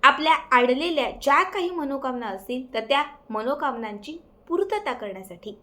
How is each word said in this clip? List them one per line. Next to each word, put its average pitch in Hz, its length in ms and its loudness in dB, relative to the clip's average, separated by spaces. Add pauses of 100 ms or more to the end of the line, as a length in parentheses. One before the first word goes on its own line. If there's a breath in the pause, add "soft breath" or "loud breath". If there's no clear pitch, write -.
आपल्या 302 320 6 (180)
अडलेल्या 254 580 2
ज्या 285 320 2
काही 370 280 -2
मनोकामना 269 560 -4
असतील 247 480 -8
तर 226 60 -2
त्या 277 240 2 (260)
मनोकामनांची 233 880 -4 (300)
पूर्तता 392 440 0
करण्यासाठी 190 720 -12